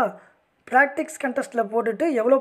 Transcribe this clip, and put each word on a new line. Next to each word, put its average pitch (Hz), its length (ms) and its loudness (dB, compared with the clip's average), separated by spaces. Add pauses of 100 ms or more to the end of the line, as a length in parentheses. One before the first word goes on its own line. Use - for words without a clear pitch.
(680)
Practice 277 540 2
கண்டெஸ்ட்டில் 247 480 -4
போட்டுட்டு 226 340 -2 (140)
எவ்வளோ 247 220 4